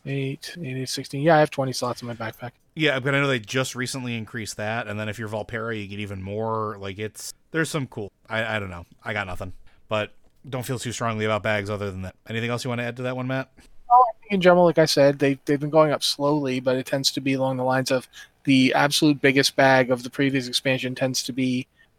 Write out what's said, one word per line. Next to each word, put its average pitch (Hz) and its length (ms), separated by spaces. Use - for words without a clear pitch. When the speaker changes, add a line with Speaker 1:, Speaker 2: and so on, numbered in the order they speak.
Speaker 1:
eight, 139 560
eight, 131 140
eight, 131 120
sixteen. 139 340
Yeah, 160 120
I 151 60
have 151 100
twenty 131 220
slots 123 300
in 123 40
my 120 80
backpack. 113 380
Speaker 2:
Yeah, 143 240
but 139 160
I 139 40
know 143 60
they 131 140
just 127 340
recently 123 420
increased 110 420
that, 110 280
and 104 120
then 107 100
if 104 100
you're 113 100
Valpera, 110 480
you 101 120
get 101 100
even 98 240
more. 107 560
Like, 98 220
it's, - 340
there's 160 180
some 139 200
cool, 104 240
I, 110 280
I - 40
don't 98 100
know. 87 160
I 113 80
got 104 140
nothing. 92 260
But 107 240
don't 127 160
feel 123 140
too 117 140
strongly 110 320
about 107 180
bags 104 260
other 104 220
than 92 120
that. 92 120
Anything 113 200
else 117 140
you 131 80
wanna 120 140
add 120 140
to 127 40
that 127 140
one, 127 100
Matt? 131 240
Speaker 1:
Oh, 254 180
I 220 120
think - 140
in 190 60
general, 175 240
like 165 140
I 160 60
said, 143 340
they, 139 280
they've 147 120
been 147 100
going 156 220
up 135 140
slowly, 143 560
but 127 160
it 131 100
tends 139 240
to 143 100
be 135 120
along 131 240
the 127 80
lines 131 260
of 131 160
the 131 280
absolute 143 480
biggest 135 340
bag - 360
of 123 120
the 131 60
previous 135 400
expansion 127 460
tends 131 300
to - 80
be 127 340